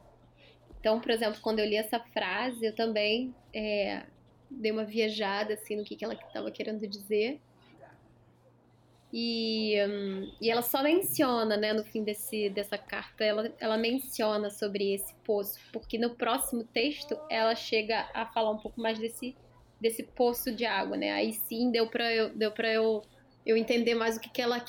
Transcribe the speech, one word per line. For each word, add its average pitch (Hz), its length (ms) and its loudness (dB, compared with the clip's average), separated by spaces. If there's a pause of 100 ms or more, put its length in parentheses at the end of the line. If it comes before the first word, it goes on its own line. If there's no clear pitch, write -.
(800)
Então, 220 200 2
por 233 120 -2
exemplo, 220 300 0
quando 220 180 0
eu 208 60 4
li 208 100 2
essa 226 240 0
frase, 226 680 -2
eu 214 80 0
também, 226 640 2 (180)
é, 208 520 -2 (440)
dei 220 220 -2
uma 220 140 -2
viajada, 214 680 0
assim, 214 220 -6
no 208 80 -4
que, 311 120 -12
que - 100 -8
ela 226 100 -6
tava 214 340 -8
querendo 214 380 -6
dizer. 208 520 -2 (1700)
E, 226 600 0 (100)
hum, 196 540 -4
e 226 100 2
ela 233 120 4
só 269 200 0
menciona, 262 760 4
né, 214 160 2
no 214 100 0
fim 220 180 -4
desse, 214 480 -2
dessa 202 280 -4
carta, - 480 -6
ela, 214 340 0
ela 220 180 0
menciona 226 720 0
sobre 202 440 0
esse 196 200 -6 (120)
poço, 202 340 -2 (140)
porque 226 240 -6
no 240 180 0
próximo 240 480 -2
texto 262 560 -2 (100)
ela 226 240 2
chega 220 600 -2
a 226 140 -4
falar 220 240 2
um 214 60 -2
pouco 214 220 -10
mais 226 180 0
desse, 226 380 -6 (460)
desse 220 220 0
poço 240 520 0
de 226 100 -2
água, 196 300 0
né? 202 160 0
Aí 208 220 2
sim 233 380 -2
deu 226 160 4
pra 233 260 0
eu, 220 160 2
deu 214 240 0
pra 226 180 0
eu, 220 320 2 (420)
eu 226 120 6
entender 233 380 4
mais 226 200 2
o 226 60 -8
que, - 80 -12
que - 120 -2
ela 240 280 2